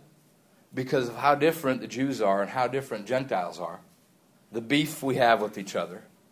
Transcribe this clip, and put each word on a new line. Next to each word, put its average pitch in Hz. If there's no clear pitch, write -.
because 127
of 117
how 139
different 143
the 110
Jews 120
are 101
and 98
how 127
different 123
Gentiles 107
are. 85
The 117
beef 143
we 135
have 117
with 104
each 98
other 90